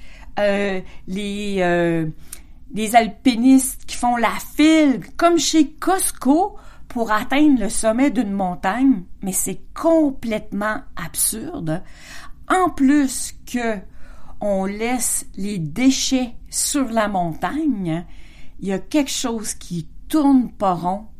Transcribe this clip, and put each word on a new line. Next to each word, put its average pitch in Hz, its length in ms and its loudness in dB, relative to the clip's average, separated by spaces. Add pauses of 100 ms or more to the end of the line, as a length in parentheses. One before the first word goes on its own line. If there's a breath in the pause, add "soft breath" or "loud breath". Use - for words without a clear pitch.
(400 soft breath)
euh, 196 400 2 (260 loud breath)
les, 202 540 -4
euh, 170 480 2 (680 loud breath)
les 214 220 2
alpinistes 240 920 4
qui - 80 -8
font 240 220 0
la 214 160 2 (240)
file, 302 420 6 (180)
comme 339 220 4
chez 311 360 4
Costco, 359 840 0 (320 loud breath)
pour 226 240 -2
atteindre 262 480 4
le 196 80 2
sommet 226 420 2
d'une 202 220 0
montagne, 196 720 2 (180)
mais 196 80 -4
c'est - 300 -2 (140)
complètement 226 1040 0 (160)
absurde. 190 880 -4 (640 loud breath)
En 359 200 4
plus 285 760 0
que 233 320 -2 (640 soft breath)
on 196 240 0
laisse 226 600 -2 (120)
les 202 240 -4
déchets 254 760 0 (160)
sur 262 400 -2
la 226 160 2
montagne, 185 960 -2 (540 soft breath)
il - 80 -10
y 196 60 -2
a 185 80 -2
quelque 285 320 0
chose 226 420 -4
qui - 340 -8 (200)
tourne 277 420 4
pas 190 240 0
rond 185 320 -4 (140)